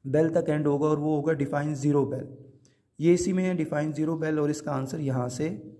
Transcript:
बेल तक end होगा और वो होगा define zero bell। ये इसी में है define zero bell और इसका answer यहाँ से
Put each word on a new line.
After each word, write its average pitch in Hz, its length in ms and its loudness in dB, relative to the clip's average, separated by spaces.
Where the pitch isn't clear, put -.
बेल 151 240 4
तक 165 200 2
end 151 180 0
होगा 143 200 2
और 151 120 2
वो 151 160 0
होगा 151 200 0
define 143 480 -2
zero 147 240 4
bell। 127 180 -6
ये 165 140 6
इसी 180 200 2
में 185 100 0
है 185 140 0
define 156 420 -2
zero 160 220 0
bell 156 180 0
और 147 120 0
इसका 147 200 -6
answer 135 300 -4
यहाँ 127 280 -2
से 151 220 -4